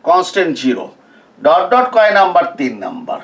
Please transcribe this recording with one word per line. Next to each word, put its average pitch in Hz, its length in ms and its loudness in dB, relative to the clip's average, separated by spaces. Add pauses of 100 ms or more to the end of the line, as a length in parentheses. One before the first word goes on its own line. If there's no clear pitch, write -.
কনস্ট্যান্ট 190 440 0 (100)
জিরো, 127 220 -2 (640)
ডট 165 260 4
ডট 247 140 2 (100)
কয় 214 220 4
নাম্বার? 180 260 4 (140)
তিন 127 140 -4 (120)
নাম্বার। - 400 -10